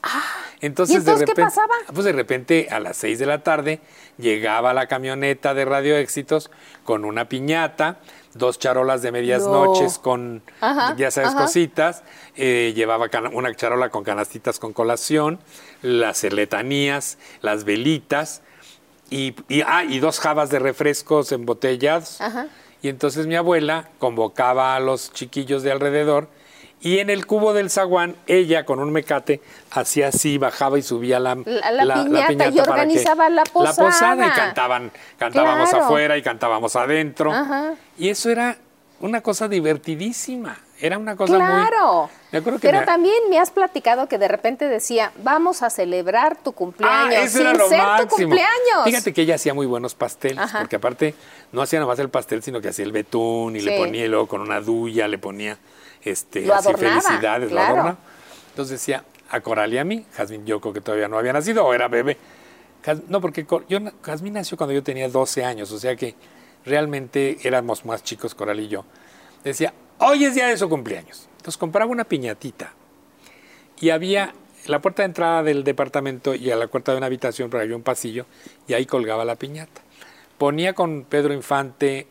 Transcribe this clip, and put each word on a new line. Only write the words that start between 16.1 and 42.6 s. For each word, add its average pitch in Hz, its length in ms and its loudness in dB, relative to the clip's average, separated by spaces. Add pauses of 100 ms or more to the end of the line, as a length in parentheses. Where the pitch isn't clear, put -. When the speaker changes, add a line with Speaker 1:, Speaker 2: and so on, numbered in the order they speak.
Speaker 2:
letanías, 127 960 -2 (240)
las 107 220 -2
velitas 139 760 -2 (680)
y, 135 240 -6 (140)
y, 147 180 0
ah, 349 180 2
y 247 160 -4
dos 151 200 0
jabas 151 300 0
de 143 80 2
refrescos 143 760 0
embotellados. 131 880 -2
Speaker 1:
Ajá. 226 260 -6 (360)
Speaker 2:
Y 139 60 -4
entonces 143 400 -4
mi 165 80 -2
abuela 165 640 0
convocaba 127 760 0
a 131 60 0
los 131 320 -2
chiquillos 135 500 -6
de 139 80 0
alrededor 147 580 0 (520)
y 180 180 2
en 202 120 0
el 196 160 -2
cubo 214 280 2
del 196 160 0
zaguán, 180 460 0 (100)
ella 165 400 4
con 131 140 -2
un 147 100 -2
mecate 147 500 0 (300)
hacía 135 380 0
así, 143 280 0
bajaba 139 440 2
y - 20 -8
subía 123 380 0
la, 127 240 0
Speaker 1:
La, 247 260 -2
la 247 140 4
Speaker 2:
la, - 0 -
la - 200 2
Speaker 1:
piñata 294 280 4
y 285 40 0
Speaker 2:
piñata 285 140 2
para - 20 -4
que 294 80 6
Speaker 1:
organizaba 311 680 4
la 339 80 2
Speaker 2:
la 311 80 4
posada 330 420 4
y - 40 6
Speaker 1:
posada. 339 440 4
Speaker 2:
cantaban, 127 560 0 (260)
cantábamos - 540 2
Speaker 1:
Claro. 311 140 4
Speaker 2:
afuera 151 340 4
y 135 40 -4
cantábamos 113 520 0
adentro. 147 580 0
Speaker 1:
Ajá. 285 420 -2 (220)
Speaker 2:
Y - 120 -2
eso - 220 -2
era 233 260 0 (420)
una 220 220 -4
cosa 214 260 -2
divertidísima. 175 1120 -4 (220)
Era 175 180 -2
una 214 160 -6
cosa 202 200 4
muy 381 120 8
Speaker 1:
Claro. 381 640 4 (220)
Speaker 2:
me 160 80 0
acuerdo 240 180 -2
que - 80 2